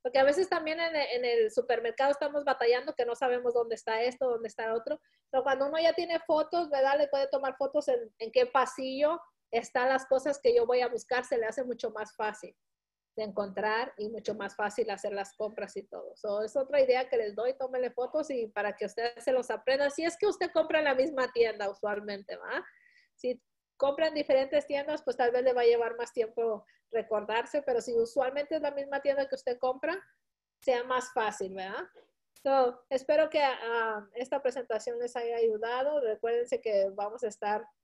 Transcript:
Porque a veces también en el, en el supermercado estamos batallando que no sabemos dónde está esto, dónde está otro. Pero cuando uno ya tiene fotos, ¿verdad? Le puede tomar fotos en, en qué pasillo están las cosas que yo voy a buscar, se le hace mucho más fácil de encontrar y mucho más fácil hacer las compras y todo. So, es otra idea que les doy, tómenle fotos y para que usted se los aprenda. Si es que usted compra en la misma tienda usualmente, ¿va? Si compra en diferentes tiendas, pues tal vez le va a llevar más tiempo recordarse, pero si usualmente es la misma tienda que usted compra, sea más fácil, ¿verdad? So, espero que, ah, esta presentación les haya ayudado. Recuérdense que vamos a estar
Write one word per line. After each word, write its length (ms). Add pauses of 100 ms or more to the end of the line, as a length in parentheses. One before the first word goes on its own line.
Porque 180
a 40
veces 260
también 300
en 160
el, 160
en 140
el 260
supermercado 600
estamos 320
batallando 520
que 100
no 100
sabemos 380
dónde 220
está 260
esto, 280
dónde 180
está 260
otro. 260 (320)
Pero 120
cuando 240
uno 120
ya 140
tiene 260
fotos, 500
¿verdad? 280
Le 100
puede 200
tomar 300
fotos 300
en, 120 (200)
en 120
qué 160
pasillo 720 (320)
están 380
las 160
cosas 360
que 140
yo 120
voy 140
a 60
buscar, 380
se 120
le 100
hace 160
mucho 280
más 240
fácil 400 (600)
de 100
encontrar 720
y 120
mucho 260
más 200
fácil 360
hacer 200
las 240
compras 400
y 80
todo. 320
So, 260
es 140
otra 240
idea 300
que 80
les 180
doy, 220
tómenle 340
fotos 380
y 180
para 280
que 100
usted 320
se 160
los 160
aprenda. 400
Si 160
es 120
que 100
usted 260
compra 260
en 60
la 100
misma 380
tienda 360
usualmente, 680
¿va? 260 (520)
Si 260 (340)
compra 320
en 60
diferentes 540
tiendas, 360
pues 140
tal 140
vez 120
le 100
va 80
a 40
llevar 320
más 160
tiempo 520 (260)
recordarse, 720
pero 180
si 120
usualmente 600
es 60
la 100
misma 300
tienda 260
que 80
usted 220
compra, 420 (640)
sea 240
más 260
fácil, 440
¿verdad? 280 (600)
So, 360 (100)
espero 400
que, 120
ah, 720
esta 280
presentación 580
les 180
haya 200
ayudado. 600
Recuérdense 600
que 320
vamos 320
a 20
estar 380 (180)